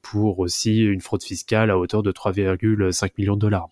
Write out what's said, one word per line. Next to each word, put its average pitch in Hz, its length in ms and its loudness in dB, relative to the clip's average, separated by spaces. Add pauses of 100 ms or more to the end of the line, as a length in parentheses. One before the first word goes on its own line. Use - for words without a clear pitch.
pour 104 360 0
aussi 107 460 0
une 98 160 2
fraude - 240 -6
fiscale 110 480 0
à 92 60 2
hauteur 101 260 0
de 98 80 0
trois - 180 -4
virgule 95 640 0
cinq - 240 -4
millions 101 160 0
de 101 60 0
dollars. 101 320 0